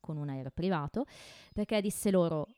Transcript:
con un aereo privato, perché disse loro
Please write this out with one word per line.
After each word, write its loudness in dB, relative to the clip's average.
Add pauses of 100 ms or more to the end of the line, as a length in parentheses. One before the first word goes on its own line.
con -8
un -4
aereo -6
privato, -2 (480)
perché 0
disse 0
loro 4